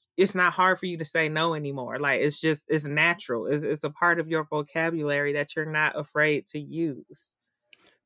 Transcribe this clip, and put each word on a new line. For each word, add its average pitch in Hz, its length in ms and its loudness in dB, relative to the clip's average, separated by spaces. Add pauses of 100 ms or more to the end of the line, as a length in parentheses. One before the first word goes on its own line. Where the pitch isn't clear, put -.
(160)
it's 196 180 4
not 180 200 4
hard 185 240 4
for 190 80 -6
you 175 120 -4
to 160 80 -4
say 160 220 2
no 160 260 0
anymore. 139 460 -6
Like, 139 220 2
it's 147 180 2
just, 160 280 0
it's 151 160 2
natural. 147 640 0
It's, 147 180 -2
it's 147 200 -4
a 147 60 -2
part 170 300 2
of 160 80 -2
your 160 160 0
vocabulary 147 920 -2
that 147 220 -4
you're 156 100 -2
not 151 320 0
afraid 151 500 0
to 151 120 -6
use. 147 760 -6 (680)